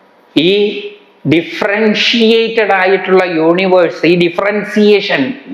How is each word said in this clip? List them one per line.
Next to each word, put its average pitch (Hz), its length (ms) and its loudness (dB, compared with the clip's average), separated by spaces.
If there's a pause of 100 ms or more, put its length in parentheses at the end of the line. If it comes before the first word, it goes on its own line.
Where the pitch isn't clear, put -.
(360)
ഈ 165 180 2 (800)
ഡിഫറൻഷിയേറ്റഡ് 220 1400 0
ആയിട്ടുള്ള 190 500 2 (160)
യൂണിവേഴ്സ്, 175 640 0
ഈ 165 80 4 (100)
ഡിഫറൻസിയേഷൻ, 202 1120 0 (200)